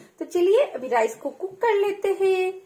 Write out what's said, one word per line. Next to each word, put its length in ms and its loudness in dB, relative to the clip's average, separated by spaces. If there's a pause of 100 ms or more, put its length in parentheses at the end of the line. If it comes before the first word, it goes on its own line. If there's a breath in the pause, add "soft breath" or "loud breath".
(200 loud breath)
तो 60 -10
चलिए 400 2
अभी 220 -8
rice 280 0
को 160 -8
cook 260 -10
कर 200 2
लेते 380 0
हैं। 360 0 (140)